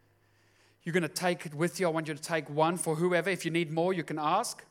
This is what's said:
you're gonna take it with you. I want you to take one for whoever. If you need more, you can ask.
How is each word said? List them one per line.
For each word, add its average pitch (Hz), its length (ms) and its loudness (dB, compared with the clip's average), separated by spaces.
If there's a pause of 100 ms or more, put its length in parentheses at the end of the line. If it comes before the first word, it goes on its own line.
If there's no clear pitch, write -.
(840)
you're 165 100 -6
gonna 165 160 2
take 180 360 -2
it 151 80 -12
with 170 260 0
you. 180 80 2
I - 20 4
want 160 180 -2
you 156 60 -4
to 143 80 -12
take 156 280 -2
one 156 280 4
for 160 180 -2
whoever. 175 340 2
If 175 140 -2
you 165 80 -2
need 165 200 0
more, 165 200 2
you 175 120 -2
can 156 140 -6
ask. 170 540 0